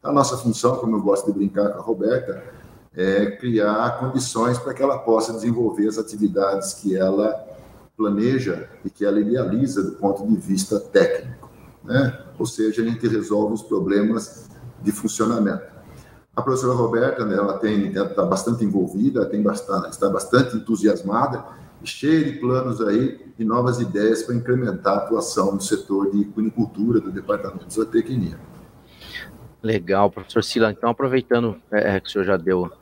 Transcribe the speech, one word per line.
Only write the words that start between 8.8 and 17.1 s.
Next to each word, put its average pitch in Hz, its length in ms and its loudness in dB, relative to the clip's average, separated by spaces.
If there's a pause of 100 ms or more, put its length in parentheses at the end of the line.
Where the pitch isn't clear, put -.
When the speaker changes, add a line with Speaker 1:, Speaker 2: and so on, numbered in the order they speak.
Speaker 1:
e - 40 -6
que - 140 -6
ela 104 160 4
idealiza 107 640 0
do 82 100 -4
ponto 98 320 -2
de 110 100 4
vista 95 440 -2
técnico, - 680 0 (340)
né? 127 340 0 (200)
Ou 117 80 -2
seja, 110 360 0
a 113 40 2
gente 117 220 -2
resolve 107 460 0
os 107 100 -8
problemas 104 840 -2 (320)
de 104 100 -2
funcionamento. 107 720 -2 (720)
A 123 60 -4
professora 127 320 0
Roberta, 120 520 2